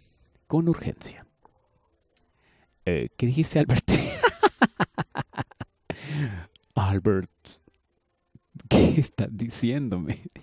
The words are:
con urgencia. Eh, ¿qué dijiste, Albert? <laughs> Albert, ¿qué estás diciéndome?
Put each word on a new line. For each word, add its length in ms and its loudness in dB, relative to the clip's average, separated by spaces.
con 220 0
urgencia. 580 -4
Eh, 320 -2
¿qué 100 -2
dijiste, 320 0
Albert? 320 2
<laughs> 2750 -4
Albert, 540 0
¿qué 320 6
estás 320 -2
diciéndome? 880 -4